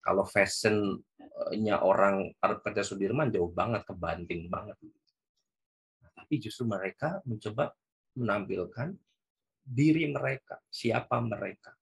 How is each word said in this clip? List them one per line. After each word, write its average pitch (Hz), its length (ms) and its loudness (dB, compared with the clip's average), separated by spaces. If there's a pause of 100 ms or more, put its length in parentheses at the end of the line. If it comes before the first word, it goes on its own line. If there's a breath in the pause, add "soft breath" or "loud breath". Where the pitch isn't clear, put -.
Kalau 98 240 2
fashionnya - 1600 0
orang 98 560 6
kerja 104 480 0
Sudirman 101 480 0
jauh 87 160 2
banget, 98 400 -2
kebanting 87 600 -6
banget. 95 280 -8 (1200)
Nah, - 120 -20
tapi - 240 -4
justru 110 320 -6
mereka 107 560 -4
mencoba 113 480 -4 (440)
menampilkan 104 760 -4 (680)
diri 151 480 4
mereka, 135 600 -6
siapa 117 520 0
mereka. 101 600 -6